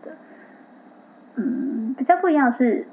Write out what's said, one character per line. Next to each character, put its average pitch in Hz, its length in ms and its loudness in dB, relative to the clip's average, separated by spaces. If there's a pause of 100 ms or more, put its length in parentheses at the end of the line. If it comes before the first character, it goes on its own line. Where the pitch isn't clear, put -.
的。 - 80 -18 (1300)
嗯， 240 600 -4
比 269 60 -8
较 349 140 4
不 359 120 0
一 311 60 4
样 269 160 4
的 - 80 0
是， 240 340 2